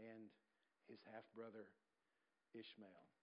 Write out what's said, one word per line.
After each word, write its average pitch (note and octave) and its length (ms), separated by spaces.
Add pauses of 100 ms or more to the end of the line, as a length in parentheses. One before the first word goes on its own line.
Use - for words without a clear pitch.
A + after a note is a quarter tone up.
and A2 320 (560)
his - 100 (140)
half-brother A2 560 (880)
Ishmael, G#2 500 (160)